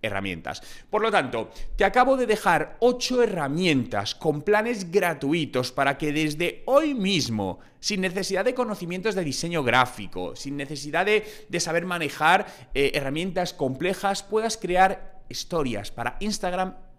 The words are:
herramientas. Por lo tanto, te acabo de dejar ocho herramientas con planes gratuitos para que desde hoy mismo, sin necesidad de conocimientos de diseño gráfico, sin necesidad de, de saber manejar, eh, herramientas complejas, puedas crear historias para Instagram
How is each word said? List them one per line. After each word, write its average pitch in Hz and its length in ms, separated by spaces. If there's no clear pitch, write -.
herramientas. 98 600
Por 208 140
lo 226 80
tanto, 131 400
te 196 100
acabo 254 320
de 254 80
dejar 185 540
ocho 247 420
herramientas 147 960
con 147 260
planes 208 500
gratuitos 147 800
para 139 280
que 151 120
desde 156 540
hoy 285 300
mismo, 117 640
sin 196 220
necesidad 190 420
de 247 120
conocimientos 196 580
de 185 100
diseño 160 380
gráfico, 113 760
sin 143 220
necesidad 143 480
de, 208 180
de 170 120
saber 170 260
manejar, 175 600
eh, 139 220
herramientas 165 580
complejas, 180 680
puedas 220 340
crear 185 720
historias 123 600
para 117 280
Instagram 185 580